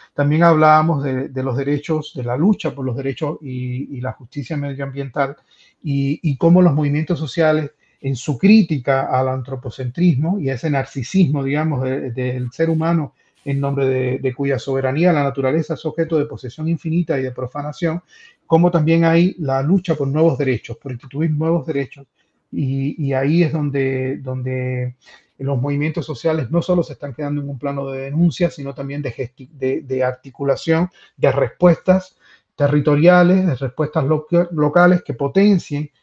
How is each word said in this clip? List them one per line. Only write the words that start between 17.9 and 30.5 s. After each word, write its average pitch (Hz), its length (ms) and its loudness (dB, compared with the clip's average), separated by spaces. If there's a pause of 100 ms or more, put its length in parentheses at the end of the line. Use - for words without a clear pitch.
como 170 240 4
también 165 340 4
hay 170 340 4
la 135 240 0
lucha 175 320 0
por 143 140 -2
nuevos 151 280 2
derechos, 127 400 -2
por 135 160 -12
instituir 139 380 -4
nuevos 156 360 0
derechos, 139 400 -6 (460)
y, 135 500 -4
y 135 120 -2
ahí 147 280 2
es 139 100 0
donde, 135 640 -2
donde 127 800 -6 (420)
los 135 200 -2
movimientos 143 460 -2
sociales 156 460 -4
no 165 100 2
solo 180 220 0
se 151 100 -6
están 139 220 -12
quedando 147 260 -4
en 139 80 -8
un 139 100 -8
plano 139 300 -6
de 135 120 -8
denuncia, 165 500 0
sino 139 240 -10
también 143 260 -8
de 139 100 -4
gesti-, 131 420 -8
de, 131 300 -2
de 131 220 -2
articulación 139 880 -2 (260)